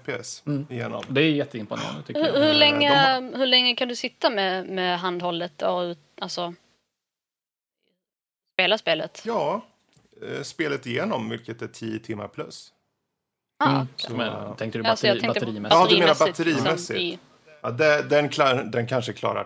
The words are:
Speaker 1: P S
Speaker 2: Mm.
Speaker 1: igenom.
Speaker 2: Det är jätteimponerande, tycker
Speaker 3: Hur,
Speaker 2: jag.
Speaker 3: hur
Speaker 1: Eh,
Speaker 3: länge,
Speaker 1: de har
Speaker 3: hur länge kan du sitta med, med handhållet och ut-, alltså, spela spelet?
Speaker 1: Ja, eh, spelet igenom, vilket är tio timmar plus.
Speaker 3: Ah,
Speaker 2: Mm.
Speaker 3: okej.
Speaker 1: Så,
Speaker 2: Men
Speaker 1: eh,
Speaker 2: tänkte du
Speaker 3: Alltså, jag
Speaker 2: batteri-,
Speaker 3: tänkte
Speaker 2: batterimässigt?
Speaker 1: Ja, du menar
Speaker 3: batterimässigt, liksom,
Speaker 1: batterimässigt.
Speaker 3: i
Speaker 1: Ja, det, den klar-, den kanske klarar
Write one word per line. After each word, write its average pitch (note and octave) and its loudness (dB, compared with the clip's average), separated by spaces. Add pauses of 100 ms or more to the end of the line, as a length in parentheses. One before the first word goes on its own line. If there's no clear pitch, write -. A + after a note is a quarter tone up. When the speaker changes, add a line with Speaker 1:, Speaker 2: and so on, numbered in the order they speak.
Speaker 1:
P C#3 -6
S - -10
Speaker 2:
Mm. D3 -4
Speaker 1:
igenom. A#2 -6
Speaker 2:
Det C3 2
är D#3+ 4
jätteimponerande, B2+ -6
tycker - -6
Speaker 3:
Hur, D#4+ 2
Speaker 2:
jag. - 0
Speaker 3:
hur D4+ 4
Speaker 1:
Eh, D4+ 4
Speaker 3:
länge, D4 4 (300)
Speaker 1:
de B3+ -8
har A#3+ -6
Speaker 3:
hur C4 0
länge B3 4
kan B3+ -2
du A#3+ -8
sitta - -2
med, F#3+ 0
med F3+ 0
handhållet F3 -4
och F#3 0
ut-, F3 -6 (220)
alltså, F3+ -6 (2000)
spela F#3+ 2
spelet? - -4
Speaker 1:
Ja, G3+ -2 (640)
eh, C3 -8
spelet C#3 -4
igenom, B2+ -4
vilket A#2 -10
är A2 -6
tio A2 -8
timmar G#2 -10
plus. - -14 (920)
Speaker 3:
Ah, D4+ 6
Speaker 2:
Mm. C3+ 2
Speaker 3:
okej. - -10
Speaker 1:
Så, A#2 -6
Speaker 2:
Men A#2 -2
Speaker 1:
eh, G#2 -10
Speaker 2:
tänkte A2+ -6
du A2 -4
Speaker 3:
Alltså, A3+ 0
jag G3 4
Speaker 2:
batteri-, F#3+ -4
Speaker 3:
tänkte B2+ 0
Speaker 2:
batterimässigt? G#2+ 4
Speaker 1:
Ja, F3+ 8
du G#3 6
menar F3 6
Speaker 3:
batterimässigt, E3 2
liksom, C#3 2
Speaker 1:
batterimässigt. D#3 -2
Speaker 3:
i F3 -4 (440)
Speaker 1:
Ja, A#2 -4
det, D3 4
den D3 4
klar-, C3+ 2
den A2+ -2
kanske A#2 -2
klarar G#2 -4